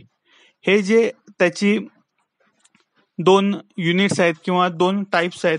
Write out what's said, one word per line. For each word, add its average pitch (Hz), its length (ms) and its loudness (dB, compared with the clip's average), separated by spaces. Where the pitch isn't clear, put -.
हे 202 160 2
जे 220 280 2
त्याची 202 400 0
दोन 196 360 2
युनिट्स 180 420 0
आहेत 175 140 2
किंवा 180 240 0
दोन 185 360 -2
टाइप्स 175 420 -4
आहेत, 160 120 0